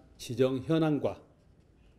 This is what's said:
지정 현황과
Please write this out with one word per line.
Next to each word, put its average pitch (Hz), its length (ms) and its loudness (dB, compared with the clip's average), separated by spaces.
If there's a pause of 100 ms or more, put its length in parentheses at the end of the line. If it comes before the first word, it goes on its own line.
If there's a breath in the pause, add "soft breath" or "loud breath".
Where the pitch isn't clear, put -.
(180)
지정 127 460 0
현황과 151 580 0 (760)